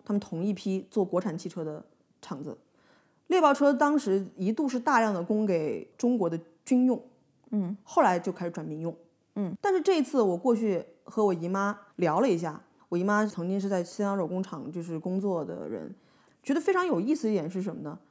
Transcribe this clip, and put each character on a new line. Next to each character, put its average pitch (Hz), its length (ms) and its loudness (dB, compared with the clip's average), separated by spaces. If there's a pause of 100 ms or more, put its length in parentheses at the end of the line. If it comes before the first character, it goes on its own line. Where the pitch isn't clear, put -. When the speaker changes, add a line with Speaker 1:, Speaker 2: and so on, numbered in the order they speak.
Speaker 1:
他 208 120 -4
们 202 40 2
同 170 240 -6
一 202 120 0
批 190 360 -4
做 208 140 2
国 180 160 0
产 185 160 -4
汽 180 140 -10
车 170 120 -10
的 156 220 -10 (380)
厂 143 200 -10
子。 147 140 -10 (680)
猎 359 120 2
豹 302 140 8
车 285 200 4
当 294 260 4
时 196 280 0 (100)
一 190 140 0
度 285 160 0
是 254 140 -2
大 254 200 4
量 214 120 2
的 180 100 -2
供 214 220 0
给 156 420 0 (120)
中 247 180 2
国 185 140 2
的 165 100 -4 (240)
军 254 220 4
用， 254 140 2 (500)
Speaker 2:
嗯。 202 340 -2
Speaker 1:
后 - 180 2
来 185 160 4
就 185 140 -4
开 185 140 -6
始 175 40 -4
转 170 160 -8
民 156 140 -8
用。 165 160 -6 (380)
Speaker 2:
嗯。 190 260 -4
Speaker 1:
但 403 120 2
是 370 100 4
这 370 160 4
一 294 40 2
次 254 200 2
我 185 140 2
过 233 200 2
去 208 260 0 (220)
和 - 180 -2
我 196 120 4
姨 165 120 -6
妈 196 320 -2 (180)
聊 170 240 2
了 269 80 4
一 175 100 2
下， 165 200 -6 (300)
我 175 80 -2
姨 175 80 0
妈 208 220 4
曾 180 200 -6
经 190 140 -2
是 196 80 -2
在 190 140 0
七 - 160 -10
三 202 80 0
幺 196 100 -2
九 185 100 -2
工 180 160 -4
厂 151 300 -10
就 170 100 -8
是 165 160 -6
工 185 220 -2
作 185 240 -2
的 - 240 -8
人， 90 260 -10 (480)
觉 277 120 -2
得 330 60 0
非 403 120 0
常 370 140 2
有 269 120 0
意 233 160 0
思 294 100 -8
的 220 60 0
一 214 40 0
点 165 160 -2
是 185 100 -4
什 196 140 -6
么 - 80 -12
呢？ 151 160 -10 (120)